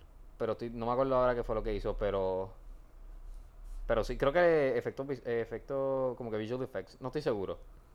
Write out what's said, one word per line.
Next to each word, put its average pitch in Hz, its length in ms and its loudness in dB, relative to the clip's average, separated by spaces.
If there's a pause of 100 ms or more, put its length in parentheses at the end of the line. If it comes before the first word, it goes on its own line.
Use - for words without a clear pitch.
(380)
pero 110 160 0
estoy, 117 180 -6
no 117 140 -6
me 120 60 2
acuerdo 131 240 4
ahora 123 200 6
qué 117 80 0
fue 113 120 0
lo 107 80 0
que 107 100 0
hizo, 101 240 0
pero, 95 520 0 (1400)
pero 113 160 4
sí, 120 140 -2
creo 135 160 2
que 156 440 6
efecto 120 280 -2
vis-, 135 200 -4
eh, 117 160 0
efecto 131 760 -2
como 117 140 -6
que 107 60 0
visual 113 260 -2
effects, 98 360 -6
no 131 100 -6
estoy 151 120 -2
seguro. 98 360 0 (360)